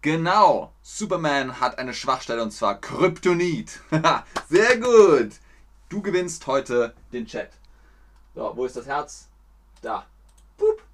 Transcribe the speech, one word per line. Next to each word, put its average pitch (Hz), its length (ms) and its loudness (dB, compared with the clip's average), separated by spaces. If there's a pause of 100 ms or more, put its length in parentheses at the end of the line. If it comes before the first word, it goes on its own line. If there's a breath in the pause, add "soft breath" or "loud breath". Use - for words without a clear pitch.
Genau. 165 800 2
Superman 143 760 -4
hat 123 180 -2
eine 127 160 -8
Schwachstelle, 117 500 -4
und 107 80 -6
zwar 101 300 -2
Kryptonit. 170 960 -2 (120)
<laughs> 156 580 -2
Sehr 226 280 4
gut. 196 640 6 (500 soft breath)
Du 202 120 -8
gewinnst 180 460 -4
heute 123 480 0 (180)
den 117 120 -8
Chat. - 260 -12 (840)
So, - 220 -6
wo 127 100 -4
ist 120 100 -8
das 120 120 -12
Herz? - 400 -8 (540)
Da. - 240 -8 (520)
Pup. 427 240 0 (120)